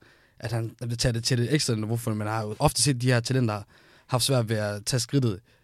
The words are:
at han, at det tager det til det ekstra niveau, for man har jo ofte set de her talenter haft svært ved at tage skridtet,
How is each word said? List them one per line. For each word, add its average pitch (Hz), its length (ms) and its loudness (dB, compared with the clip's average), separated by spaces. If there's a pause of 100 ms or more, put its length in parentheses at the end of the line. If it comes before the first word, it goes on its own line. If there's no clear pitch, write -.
(400)
at 113 120 -6
han, 113 300 -4
at 120 80 -6
det 120 100 -6
tager 123 140 2
det 113 100 -4
til 123 140 2
det 120 160 2
ekstra 147 220 2
niveau, 110 220 -2
for 117 160 -4
man 107 140 -4
har 110 140 -4
jo 107 180 -8
ofte 147 220 2
set 131 200 2
de 123 60 2
her 123 120 4
talenter 117 420 0 (460)
haft 127 160 0
svært 123 260 2
ved 110 80 0
at 104 280 -4
tage 127 140 0
skridtet, 120 400 0 (240)